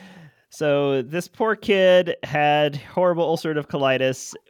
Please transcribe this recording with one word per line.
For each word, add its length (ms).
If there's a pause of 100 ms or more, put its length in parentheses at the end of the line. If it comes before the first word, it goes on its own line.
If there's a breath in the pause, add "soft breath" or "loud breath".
(520 loud breath)
So 500
this 260
poor 280
kid 680
had 520
horrible 580
ulcerative 340
colitis 680 (160)